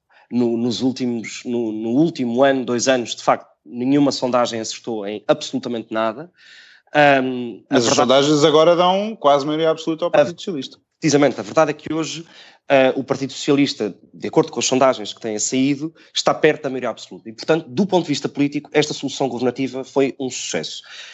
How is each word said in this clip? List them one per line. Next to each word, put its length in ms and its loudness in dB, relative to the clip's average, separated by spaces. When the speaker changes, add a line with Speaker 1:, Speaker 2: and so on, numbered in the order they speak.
Speaker 1:
no, 280 0
nos 260 -2
últimos, 600 -4
no, 260 -4
no 200 -4
último 520 2
ano, 220 4
dois 240 -2
anos, 260 0
de 80 -14
facto, 240 0
nenhuma 460 2
sondagem 480 0
acertou 480 -8
em 220 -8
absolutamente 640 -4
nada. 380 -2
Ahm, 800 2
a 40 2
Speaker 2:
Mas 120 4
as 100 2
Speaker 1:
verdade 300 4
Speaker 2:
sondagens 180 4
agora 300 6
dão 400 2
quase 320 2
maioria 240 0
absoluta 340 -4
ao 60 -2
Partido 240 2
Speaker 1:
A 40 -18
Speaker 2:
Socialista. 400 -10
Speaker 1:
Precisamente, 380 2
a 40 -8
verdade 280 0
é 40 -6
que 180 -12
hoje, 340 -6
ah, 280 4
o 80 -4
Partido 280 -4
Socialista, 640 0
de 160 -12
acordo 220 0
com 80 -8
as 80 -2
sondagens 460 0
que 80 -20
têm 180 -6
saído, 560 -2
está 220 0
perto 280 2
da 80 -6
maioria 200 -6
absoluta. 380 -16
E, 40 -12
portanto, 360 -2
do 180 0
ponto 180 0
de 40 -6
vista 200 -4
político, 440 -4
esta 220 0
solução 340 -4
governativa 560 -4
foi 340 0
um 120 -6
sucesso. 520 -8